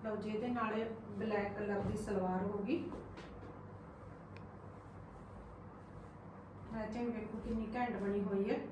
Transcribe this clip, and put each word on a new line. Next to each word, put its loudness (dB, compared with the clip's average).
ਲਓ 2
ਜੀ, 0
ਇਹਦੇ 2
ਨਾਲ 4
ਇਹ 4
ਬਲੈਕ 4
ਕਲਰ 2
ਦੀ 2
ਸਲਵਾਰ 4
ਹੋ 2
ਗਈ। 4
ਮੈਚਿੰਗ 2
ਵੇਖੋ -2
ਕਿੰਨੀ 0
ਘੈਂਟ 4
ਬਣੀ 4
ਹੋਈ 4
ਹੈ 6